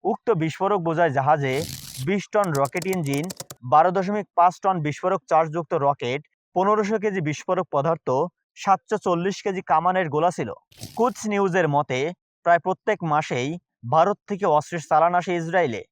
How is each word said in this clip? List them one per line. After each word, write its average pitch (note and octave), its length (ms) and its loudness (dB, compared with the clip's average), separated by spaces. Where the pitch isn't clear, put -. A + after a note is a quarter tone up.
উক্ত G#3 280 -4
বিস্ফোরক F#3 500 0
বোঝাই E3 280 2
জাহাজে C3+ 440 0
বিশ F#3+ 260 -2
টন G#3 220 2
রকেট C#3+ 340 0
ইঞ্জিন, D#3 380 -2
বারো D3+ 260 4
দশমিক G3 440 -2
পাঁচ F3 260 4
টন F#3+ 200 0
বিস্ফোরক F3+ 480 -2
চার্জযুক্ত D#3+ 460 0
রকেট, C#3+ 460 0
পনেরোশো G#3 420 2
কেজি G3 220 -2
বিস্ফোরক E3 520 -2
পদার্থ, D#3 360 0
সাতশো G3 400 0
চল্লিশ F3+ 440 -2
কেজি G3 200 -4
কামানের F3+ 460 2
গোলা D#3 220 2
ছিল। D3 200 -6
কুদস A3+ 340 0
নিউজের F#3+ 400 2
মতে, C#3+ 300 0
প্রায় E3+ 140 4
প্রত্যেক F#3+ 440 -2
মাসেই D3 440 -2
ভারত F3 360 4
থেকে G3+ 200 -4
অস্ত্রের D3+ 420 0
চালান E3 260 4
আসে F3+ 220 0
ইসরায়েলে E3 560 0